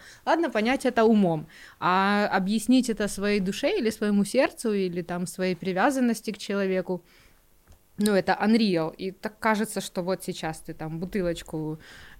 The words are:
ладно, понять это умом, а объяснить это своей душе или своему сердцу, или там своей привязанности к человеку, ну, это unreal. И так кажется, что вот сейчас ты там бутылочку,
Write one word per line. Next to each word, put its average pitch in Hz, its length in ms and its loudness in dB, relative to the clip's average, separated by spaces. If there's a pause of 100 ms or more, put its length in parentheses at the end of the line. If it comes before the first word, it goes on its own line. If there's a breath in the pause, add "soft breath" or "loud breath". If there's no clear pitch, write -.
(260 loud breath)
ладно, 320 240 2
понять 240 360 0
это 240 180 2
умом, 190 420 4 (340 loud breath)
а 196 560 2
объяснить 220 540 2
это 208 180 -2
своей 208 320 0
душе 196 380 -2
или 226 120 0
своему 208 340 2
сердцу, 240 500 0
или 180 280 -2
там 175 240 -6
своей 185 300 -2
привязанности 226 760 0
к 190 60 -10
человеку, 190 640 -2 (960 soft breath)
ну, 208 160 2
это 185 280 2
unreal. 202 560 2
И 190 140 -6
так 202 280 -14
кажется, 214 400 0
что - 220 -8
вот 180 220 -4
сейчас 160 360 -8
ты 160 140 -14
там 160 260 -8
бутылочку, 170 760 -6 (420 loud breath)